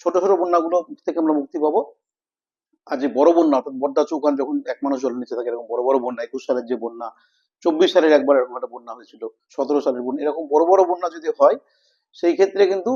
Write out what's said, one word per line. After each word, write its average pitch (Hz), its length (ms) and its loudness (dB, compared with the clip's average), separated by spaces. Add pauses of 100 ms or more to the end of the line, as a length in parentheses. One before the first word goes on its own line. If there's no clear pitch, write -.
ছোট 170 140 -2
ছোট 185 160 2
বন্যাগুলো 175 520 0 (220)
থেকে - 140 -4
আমরা 160 140 2
মুক্তি 151 260 -4
পাবো। 151 360 0 (920)
আর 147 100 -6
যে 131 120 -4
বড় 139 240 4
বন্যা, 160 240 2
অর্থাৎ 135 160 -4
বড়দা 139 320 -2
চৌকান 147 320 -2
যখন 143 300 -4
এক 131 160 -8
মানুষ 139 200 -4
জলের 123 140 -2
নিচে 123 200 -8
থাকে, 120 120 -6
এরকম 117 200 -8
বড় 120 140 -4
বড় 135 160 2
বন্যা, 120 260 -6
একুশ 123 220 -12
সালের 123 200 -2
যে 123 100 -4
বন্যা, 117 340 -10 (500)
চব্বিশ 165 320 2
সালের 160 200 4
একবার 139 240 4
এরকম 123 180 -2
একটা 123 120 -10
বন্যা 117 280 -16
হয়েছিল, 113 340 -14 (220)
সতেরো 143 300 -2
সালের 123 220 -2
বন্যা, 131 220 -6
এরকম 151 220 -4
বড় 151 180 2
বড় 185 200 6
বন্যা 180 240 -2
যদি 165 200 -10 (120)
হয়, 156 160 6 (560)
সেই 170 200 0
ক্ষেত্রে 196 340 2
কিন্তু 190 300 -2